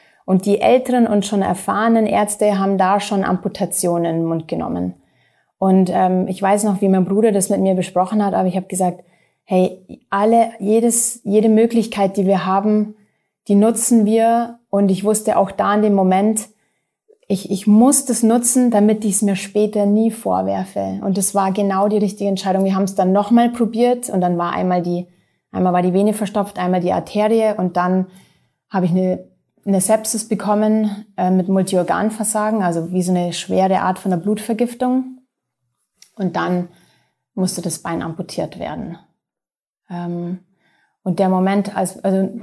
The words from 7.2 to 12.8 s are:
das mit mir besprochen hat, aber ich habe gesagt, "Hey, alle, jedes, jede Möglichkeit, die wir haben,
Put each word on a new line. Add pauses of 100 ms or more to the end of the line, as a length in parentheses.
das
mit
mir
besprochen
hat,
aber
ich
habe
gesagt, (400)
"Hey, (100)
alle,
jedes,
jede
Möglichkeit,
die
wir
haben, (500)